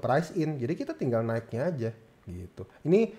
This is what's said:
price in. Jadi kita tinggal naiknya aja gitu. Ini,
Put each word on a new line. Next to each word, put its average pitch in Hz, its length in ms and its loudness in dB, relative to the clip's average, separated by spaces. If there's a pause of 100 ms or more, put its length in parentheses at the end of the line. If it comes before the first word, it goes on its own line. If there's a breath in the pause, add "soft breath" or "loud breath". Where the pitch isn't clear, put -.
price 143 320 2
in. 156 240 0
Jadi 123 160 -2
kita 277 240 -6
tinggal 117 240 2
naiknya 113 480 -2
aja 117 200 -2 (360)
gitu. 90 360 -12 (240 loud breath)
Ini, 175 140 6 (180 loud breath)